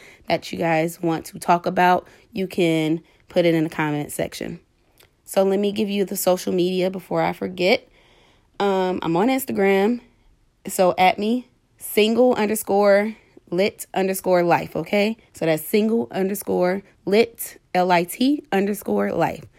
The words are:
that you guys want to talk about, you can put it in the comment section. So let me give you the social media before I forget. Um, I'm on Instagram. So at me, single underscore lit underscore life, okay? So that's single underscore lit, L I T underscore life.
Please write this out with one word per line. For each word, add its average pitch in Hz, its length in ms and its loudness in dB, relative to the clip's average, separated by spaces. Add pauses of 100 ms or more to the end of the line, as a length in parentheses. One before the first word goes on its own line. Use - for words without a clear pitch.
(300)
that - 240 -4
you 190 40 -10
guys 165 440 -2
want 165 240 -2
to - 120 -16
talk 170 280 0
about, 180 420 2 (240)
you 190 160 -6
can 165 560 0 (240)
put 175 180 2
it 165 80 4
in 160 120 2
the 165 40 -4
comment 147 440 -4
section. - 480 -8 (640)
So - 180 0
let 190 160 0
me 202 140 0
give 208 160 -2
you 202 160 -2
the 196 100 -8
social 185 380 -2
media 185 360 0
before 175 320 -6
I 175 120 -2
forget. 185 560 -2 (680)
Um, 190 440 0
I'm 165 160 -2
on 208 100 2
Instagram. 220 720 0 (640)
So 185 320 2
at 185 220 4
me, 233 300 -2 (340)
single 233 520 4
underscore 208 800 2 (340)
lit - 460 -2
underscore 185 480 0
life, 165 320 0
okay? 202 420 -2 (160)
So - 140 -4
that's 160 160 0
single 220 480 0
underscore 190 720 -2 (220)
lit, - 540 0 (140)
L 180 180 2
I 175 120 4
T 277 480 0
underscore 202 600 -2
life. - 340 -4 (140)